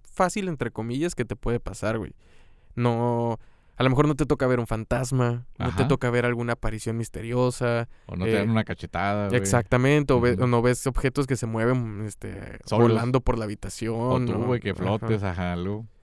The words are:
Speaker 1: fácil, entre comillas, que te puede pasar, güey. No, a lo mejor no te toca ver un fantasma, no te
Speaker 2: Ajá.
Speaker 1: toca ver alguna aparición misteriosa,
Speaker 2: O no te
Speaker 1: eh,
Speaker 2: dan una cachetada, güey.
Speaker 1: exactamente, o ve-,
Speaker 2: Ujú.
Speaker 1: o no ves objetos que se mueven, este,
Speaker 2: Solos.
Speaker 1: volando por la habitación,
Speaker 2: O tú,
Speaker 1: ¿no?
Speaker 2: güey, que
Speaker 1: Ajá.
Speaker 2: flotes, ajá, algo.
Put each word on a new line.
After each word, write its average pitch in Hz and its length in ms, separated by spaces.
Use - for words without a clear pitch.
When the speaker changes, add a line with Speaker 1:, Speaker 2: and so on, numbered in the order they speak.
Speaker 1:
fácil, 190 440
entre 131 240
comillas, 127 440
que - 100
te 104 100
puede 117 240
pasar, 104 380
güey. 92 160
No, 120 640
a 123 60
lo 131 60
mejor 143 180
no 151 80
te 143 120
toca 139 200
ver 123 120
un 117 80
fantasma, 120 800
no - 120
te 90 120
Speaker 2:
Ajá. 120 80
Speaker 1:
toca 127 220
ver 120 140
alguna 120 280
aparición 113 440
misteriosa, 117 920
Speaker 2:
O 90 100
no 87 100
te 113 60
Speaker 1:
eh, 113 40
Speaker 2:
dan 101 160
una 110 120
cachetada, 101 680
güey. 120 120
Speaker 1:
exactamente, 127 720
o 120 80
ve-, 120 140
Speaker 2:
Ujú. 127 80
Speaker 1:
o 123 40
no 120 140
ves 123 260
objetos 135 400
que 131 80
se 113 120
mueven, 113 580
este, 101 600
Speaker 2:
Solos. 117 240
Speaker 1:
volando 120 320
por 120 180
la 107 60
habitación, 110 520
Speaker 2:
O 123 280
tú, 113 140
Speaker 1:
¿no? 120 60
Speaker 2:
güey, 123 160
que 104 80
Speaker 1:
Ajá. 95 140
Speaker 2:
flotes, 107 400
ajá, 90 280
algo. 101 340